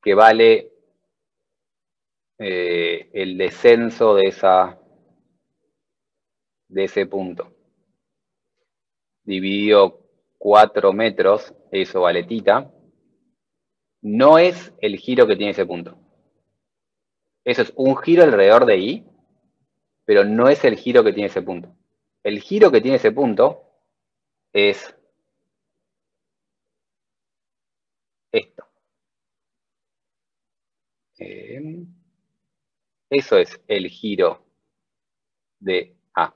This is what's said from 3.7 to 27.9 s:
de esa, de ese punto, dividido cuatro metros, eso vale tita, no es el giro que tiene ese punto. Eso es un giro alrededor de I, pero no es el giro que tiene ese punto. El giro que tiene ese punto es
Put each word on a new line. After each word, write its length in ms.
de 120
esa, 520
de 160
ese 200
punto, 480
dividido 760
cuatro 560
metros, 600
eso 300
vale 220
tita, 480
no 380
es 400
el 180
giro 300
que 80
tiene 160
ese 140
punto. 320
Eso 200
es 120
un 220
giro 260
alrededor 420
de 120
I, 280
pero 180
no 240
es 160
el 140
giro 260
que 80
tiene 160
ese 140
punto. 340
El 160
giro 320
que 100
tiene 160
ese 140
punto 520
es 420